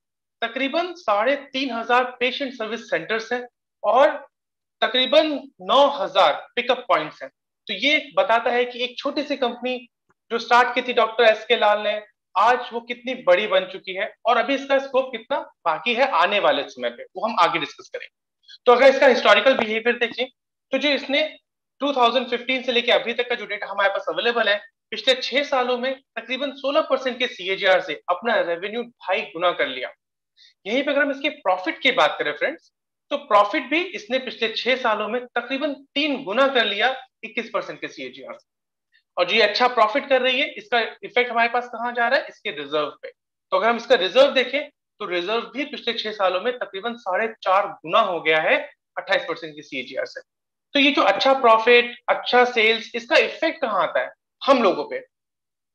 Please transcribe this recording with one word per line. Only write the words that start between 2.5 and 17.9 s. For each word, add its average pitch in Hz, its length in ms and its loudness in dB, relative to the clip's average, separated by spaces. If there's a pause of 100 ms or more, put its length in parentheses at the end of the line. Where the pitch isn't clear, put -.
service 220 360 -8
centers 214 440 -4
हैं 247 140 -6 (360)
और 285 440 4 (540)
तकरीबन 254 680 2 (120)
नौ 240 260 4
हजार 170 680 2
pickup 240 220 0
points 156 460 -2
हैं। 135 60 -14 (380)
तो 214 60 -6
ये 285 420 0
बताता 226 360 2
है 247 140 2
कि 240 180 -8
एक 247 140 -8
छोटी 285 260 -4
सी 277 140 -4
company 247 500 -6 (440)
जो 233 80 -4
start 240 360 4
की 254 60 0
थी 247 120 -4
doctor 220 300 2
एसके 220 320 4
लाल 208 260 2
ने, 214 240 -4 (320)
आज 240 220 4 (140)
वो 233 80 -6
कितनी 247 340 -8
बड़ी 180 320 2
बन 185 180 2
चुकी 185 280 -12
है 196 200 -6 (120)
और 381 120 4
अभी 277 180 0
इसका 269 240 0
scope 262 320 -2
कितना 277 280 -6
बाकी 202 540 -4
है 247 180 2
आने 190 280 2
वाले 143 240 2
समय 123 260 -6
पे, 120 140 -14
वो 190 240 -8
हम 226 120 -4
आगे 165 200 2
discuss - 340 -10